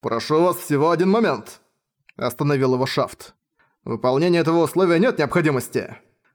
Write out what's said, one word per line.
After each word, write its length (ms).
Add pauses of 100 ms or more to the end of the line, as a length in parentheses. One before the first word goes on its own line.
«Прошу 420
вас, 140
всего 340
один 200
момент», 500 (580)
остановил 560
его 120
Шафт. 480 (500)
«Выполнение 580
этого 220
условия 340
нет 200
необходимости». 800 (380)